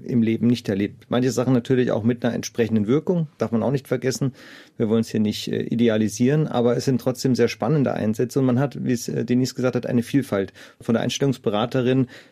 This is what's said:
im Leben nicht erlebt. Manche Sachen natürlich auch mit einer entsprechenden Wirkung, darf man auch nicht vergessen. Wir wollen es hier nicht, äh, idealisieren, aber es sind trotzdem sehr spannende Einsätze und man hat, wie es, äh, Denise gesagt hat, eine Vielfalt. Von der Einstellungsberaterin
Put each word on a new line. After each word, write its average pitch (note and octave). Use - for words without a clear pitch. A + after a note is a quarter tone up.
im A#2+
Leben A2+
nicht A#2+
erlebt. G2
Manche B2+
Sachen B2
natürlich B2
auch G#2+
mit A#2+
einer A#2+
entsprechenden A2
Wirkung, D#3
darf -
man A2
auch A#2
nicht C#3
vergessen. C3
Wir A2+
wollen A2+
es -
hier A#2
nicht, G#2+
äh, A1
idealisieren, A#2
aber A#2+
es A#2
sind C3
trotzdem C3
sehr A#2
spannende C3
Einsätze A2+
und C3
man B2
hat, C3+
wie B2+
es, A#2
äh, C3
Denise B2
gesagt B2
hat, A#2+
eine A#2+
Vielfalt. G#2
Von -
der A2+
Einstellungsberaterin B2+